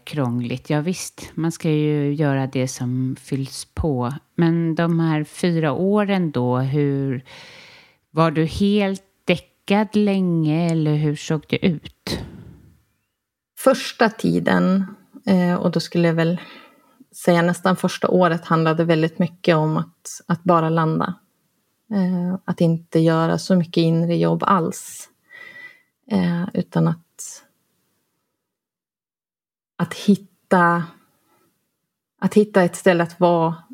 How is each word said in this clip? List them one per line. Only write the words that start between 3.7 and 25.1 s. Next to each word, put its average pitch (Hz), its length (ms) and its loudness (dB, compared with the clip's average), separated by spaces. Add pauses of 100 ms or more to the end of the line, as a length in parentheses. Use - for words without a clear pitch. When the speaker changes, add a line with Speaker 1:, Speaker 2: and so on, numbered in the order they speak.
Speaker 1:
på. 123 380 -2 (220)
Men 165 400 0
de 170 260 0
här 156 240 0
fyra 160 480 -2
åren 190 580 0
då, 123 280 -2
hur... 135 680 -2 (840)
Var 160 200 2
du 156 140 0
helt 202 600 0 (200)
däckad 202 720 -2
länge 175 720 2
eller 156 240 0
hur 151 220 0
såg 156 320 -4
det - 180 -2
ut? - 540 -6 (1400)
Speaker 2:
Första - 520 2
tiden, 185 760 2 (420)
eh, 180 280 2
och 180 160 0
då 165 100 -2
skulle 170 280 0
jag 165 60 0
väl 165 240 0 (760)
säga 170 280 2
nästan 175 340 0
första - 320 -2
året 170 360 2
handlade 160 400 2
väldigt 160 340 0
mycket 170 380 0
om 156 200 0
att, - 500 -10
att 170 180 -4
bara 165 240 2
landa. 160 460 0 (800)
Eh, 180 420 -2 (100)
att - 160 -4
inte 165 380 0
göra 165 400 2
så 185 180 0
mycket 170 260 0
inre 165 340 0
jobb 165 300 0
alls. - 600 -2 (1040)